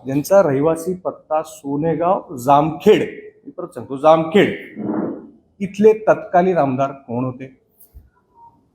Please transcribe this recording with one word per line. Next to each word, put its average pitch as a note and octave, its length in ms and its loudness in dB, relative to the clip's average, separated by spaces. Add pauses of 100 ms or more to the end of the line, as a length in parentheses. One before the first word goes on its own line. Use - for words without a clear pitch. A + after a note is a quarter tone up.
यांचा D3 320 2
रहिवासी D#3+ 520 -2
पत्ता D#3 520 -6
सोनेगाव D#3+ 920 -4
जामखेड, D3 640 2 (440)
मी - 60 -20
परत - 160 -14
सांगतो, B2+ 300 -14
जामखेड D#3+ 840 2 (800)
इथले G3+ 340 2
तत्कालीन F#3 640 0
आमदार C3+ 340 0
कोण B2 340 -8
होते, C3 320 -12 (1160)